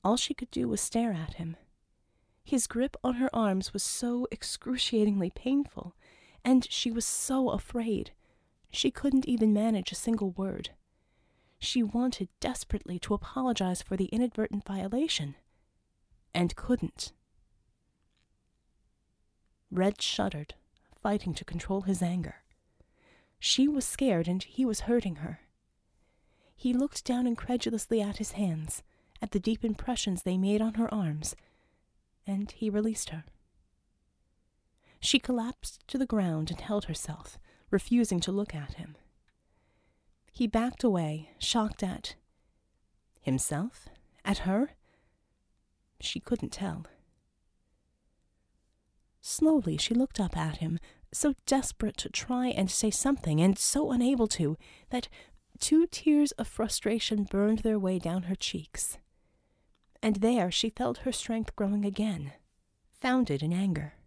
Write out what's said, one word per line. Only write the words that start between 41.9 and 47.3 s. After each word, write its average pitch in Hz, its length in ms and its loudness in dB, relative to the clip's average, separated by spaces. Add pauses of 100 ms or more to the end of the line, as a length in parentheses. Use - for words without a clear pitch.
himself? 147 680 -2 (360)
At 196 140 0
her? 202 320 2 (1300)
She - 200 -6
couldn't - 320 -4
tell. 170 340 -6 (2250)